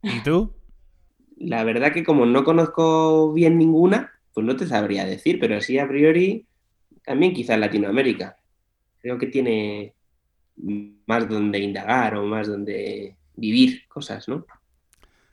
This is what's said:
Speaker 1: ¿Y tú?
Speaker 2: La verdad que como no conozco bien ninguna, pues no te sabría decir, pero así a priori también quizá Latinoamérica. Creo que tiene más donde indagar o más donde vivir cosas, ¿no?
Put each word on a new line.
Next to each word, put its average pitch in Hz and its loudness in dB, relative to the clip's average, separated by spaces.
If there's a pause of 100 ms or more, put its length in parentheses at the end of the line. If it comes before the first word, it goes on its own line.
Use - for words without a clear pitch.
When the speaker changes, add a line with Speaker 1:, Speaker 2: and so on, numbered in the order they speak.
Speaker 1:
¿Y 120 -6
tú? 175 0 (840)
Speaker 2:
La 117 -4
verdad 120 0
que 165 -4
como 143 4
no 127 4
conozco 160 2
bien 165 4
ninguna, 170 4 (220)
pues 110 -4
no 123 0
te 175 -6
sabría 101 -2
decir, 95 -2
pero 107 0
así 127 -2
a 139 -2
priori 160 2 (600)
también 165 2
quizá 117 -2
Latinoamérica. 104 -2 (640)
Creo 120 -8
que 127 -6
tiene 107 -4 (1120)
más 113 -2
donde 104 -2
indagar 104 -2
o 104 -6
más 107 -4
donde 101 -8 (180)
vivir 120 2
cosas, - -14
¿no? 151 -8 (880)